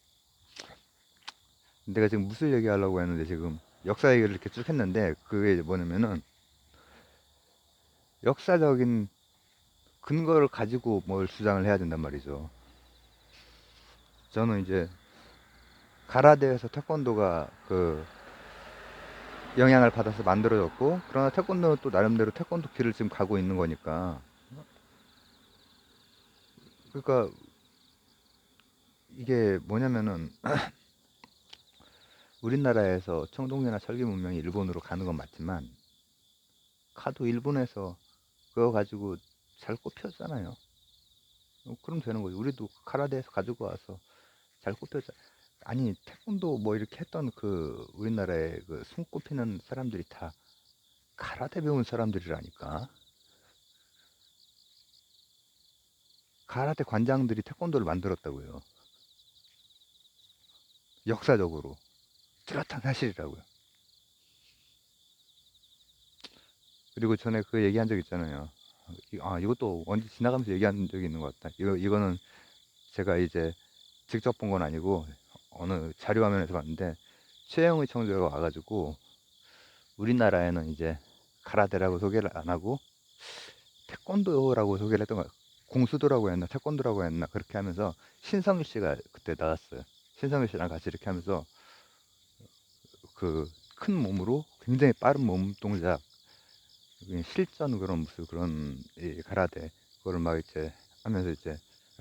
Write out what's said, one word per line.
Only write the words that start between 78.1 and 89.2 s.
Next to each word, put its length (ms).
와가지고 680
우리나라에는 720
이제 280
가라데라고 560
소개를 380
안 120
하고 300
태권도라고 920
소개를 240
했던 160
거야. 100
공수도라고 640
했나, 160
태권도라고 560
했나, 240
그렇게 300
하면서 360
신성일 420
씨가 320
그때 260